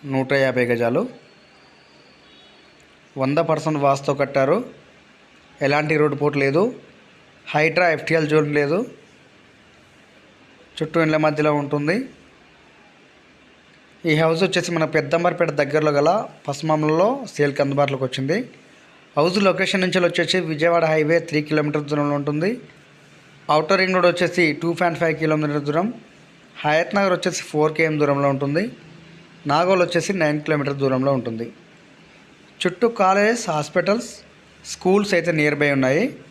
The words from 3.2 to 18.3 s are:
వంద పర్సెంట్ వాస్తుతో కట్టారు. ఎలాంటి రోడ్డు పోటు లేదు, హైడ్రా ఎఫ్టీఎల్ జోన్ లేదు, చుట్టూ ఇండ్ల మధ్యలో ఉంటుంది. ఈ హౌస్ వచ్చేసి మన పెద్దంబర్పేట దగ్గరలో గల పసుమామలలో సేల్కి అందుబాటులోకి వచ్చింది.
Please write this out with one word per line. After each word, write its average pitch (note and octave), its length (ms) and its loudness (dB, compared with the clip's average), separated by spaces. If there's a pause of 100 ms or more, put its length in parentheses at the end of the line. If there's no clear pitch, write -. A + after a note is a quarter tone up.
వంద C#3 180 0 (100)
పర్సెంట్ D#3 360 -2
వాస్తుతో C#3 360 0
కట్టారు. C#3 380 0 (1080)
ఎలాంటి D3+ 340 0
రోడ్డు C#3+ 200 2
పోటు C#3+ 220 0
లేదు, C#3 200 2 (920)
హైడ్రా D#3+ 340 2 (100)
ఎఫ్టీఎల్ D#3 360 -2
జోన్ D3+ 160 2 (100)
లేదు, D3 200 0 (2000)
చుట్టూ D#3+ 260 -2
ఇండ్ల D#3 220 0
మధ్యలో D3+ 260 2 (100)
ఉంటుంది. D3 340 -2 (2250)
ఈ - 100 2
హౌస్ E3 240 2
వచ్చేసి F3 320 -2
మన D#3+ 80 0 (100)
పెద్దంబర్పేట E3 540 0 (120)
దగ్గరలో D3+ 360 0
గల D3+ 120 2 (360)
పసుమామలలో D#3 640 0 (240)
సేల్కి C#3+ 320 0
అందుబాటులోకి C#3 420 0
వచ్చింది. C#3 320 -4 (800)